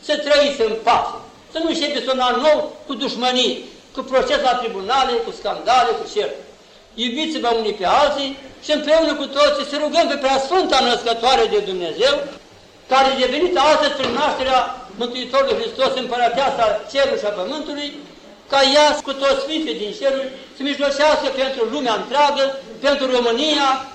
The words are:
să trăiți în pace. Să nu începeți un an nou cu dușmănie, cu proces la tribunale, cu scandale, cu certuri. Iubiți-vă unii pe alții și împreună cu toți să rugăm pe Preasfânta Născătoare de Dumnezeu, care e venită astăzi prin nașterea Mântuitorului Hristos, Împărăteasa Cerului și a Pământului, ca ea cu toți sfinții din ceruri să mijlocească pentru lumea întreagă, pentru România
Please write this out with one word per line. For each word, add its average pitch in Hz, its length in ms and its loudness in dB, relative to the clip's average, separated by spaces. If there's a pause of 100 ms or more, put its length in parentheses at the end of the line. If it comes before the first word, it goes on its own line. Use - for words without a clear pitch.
să 302 60 0 (120)
trăiți 285 440 2
în 220 60 -2 (120)
pace. - 280 2 (360)
Să 320 120 -8
nu 330 60 0
începeți 285 440 -2
un 254 60 -2 (100)
an 233 80 0 (100)
nou 302 100 6 (300)
cu 277 140 -8
dușmănie, 247 560 0 (380)
cu 262 60 -8 (100)
proces 262 360 2
la 240 140 4
tribunale, 233 520 -2 (120)
cu - 140 -8
scandale, 226 600 0
cu - 140 -8
certuri. - 340 -6 (560)
Iubiți-vă 254 460 -4 (100)
unii 214 200 -4
pe 185 60 -4 (160)
alții 277 360 0 (280)
și 302 60 -2
împreună 302 500 2
cu 277 40 -4 (120)
toți 285 320 2
să 285 140 -6
rugăm 302 240 2
pe 277 160 -4
Preasfânta 269 560 2
Născătoare 233 760 2
de 208 60 4 (120)
Dumnezeu, 180 440 0 (760)
care 262 160 6 (140)
e 247 140 0
venită 339 240 0
astăzi 302 380 4
prin 254 220 -4
nașterea 262 420 0 (400)
Mântuitorului 247 600 0
Hristos, 254 340 -2
Împărăteasa 240 720 0 (260)
Cerului 269 300 0
și 208 80 -4
a 175 100 -6
Pământului, 285 500 -6 (640)
ca 277 80 2 (160)
ea 302 120 6 (200)
cu 269 140 -4
toți 269 220 2
sfinții 302 380 -4
din 208 180 -6
ceruri 269 340 -2 (220)
să - 80 -12
mijlocească 285 640 2 (140)
pentru 269 200 -2 (120)
lumea 247 280 0
întreagă, 277 420 2 (420)
pentru 269 200 2 (100)
România 277 520 2 (260)